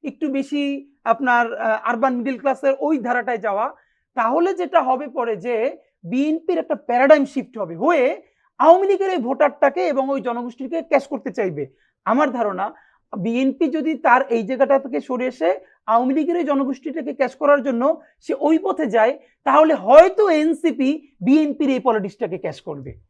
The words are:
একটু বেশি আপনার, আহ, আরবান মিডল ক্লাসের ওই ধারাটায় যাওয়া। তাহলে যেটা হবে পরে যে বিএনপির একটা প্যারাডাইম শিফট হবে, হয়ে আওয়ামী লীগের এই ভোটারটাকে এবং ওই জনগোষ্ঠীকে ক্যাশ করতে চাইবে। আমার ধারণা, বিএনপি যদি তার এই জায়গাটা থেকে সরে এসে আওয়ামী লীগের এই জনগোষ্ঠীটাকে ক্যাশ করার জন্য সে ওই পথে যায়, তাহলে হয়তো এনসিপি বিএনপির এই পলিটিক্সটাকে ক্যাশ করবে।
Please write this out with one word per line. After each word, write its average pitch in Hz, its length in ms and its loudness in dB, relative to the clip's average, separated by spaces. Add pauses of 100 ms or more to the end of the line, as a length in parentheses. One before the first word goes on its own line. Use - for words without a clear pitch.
একটু 302 260 -6
বেশি 277 640 -4 (120)
আপনার, 233 540 0
আহ, 220 320 -2
আরবান 247 260 0
মিডল 247 220 -4
ক্লাসের 269 420 0
ওই 311 180 0
ধারাটায় 240 400 -2
যাওয়া। 208 360 -4 (400)
তাহলে 294 400 0
যেটা 330 280 0
হবে 262 260 -2
পরে 233 280 -4
যে 240 420 -4 (260)
বিএনপির 311 540 -2
একটা 320 180 -4
প্যারাডাইম 269 500 4
শিফট 254 320 -10
হবে, 170 180 -8
হয়ে 302 460 0 (360)
আওয়ামী 349 300 6
লীগের 392 220 0
এই 370 80 -2
ভোটারটাকে 285 680 0
এবং 269 220 -2
ওই 277 120 -4
জনগোষ্ঠীকে 247 600 -8
ক্যাশ - 260 0
করতে 254 240 -8
চাইবে। 160 360 -4 (380)
আমার 254 260 2
ধারণা, 208 420 -4 (440)
বিএনপি 262 500 -2
যদি 311 280 -2
তার 247 340 2
এই 226 140 -2
জায়গাটা 262 360 0
থেকে 269 220 -6
সরে 254 260 -4
এসে 320 320 -2 (260)
আওয়ামী 240 280 2
লীগের 320 220 -2
এই 349 80 -2
জনগোষ্ঠীটাকে 277 680 -4
ক্যাশ - 220 -4
করার 285 280 2
জন্য 269 380 -2 (200)
সে - 180 -6
ওই 320 200 2
পথে 370 260 -2
যায়, 226 340 2 (240)
তাহলে 311 300 4
হয়তো 320 560 6
এনসিপি 311 800 0 (140)
বিএনপির 285 480 2
এই 254 100 0
পলিটিক্সটাকে 196 580 -2
ক্যাশ 156 240 -8
করবে। 139 320 -12 (160)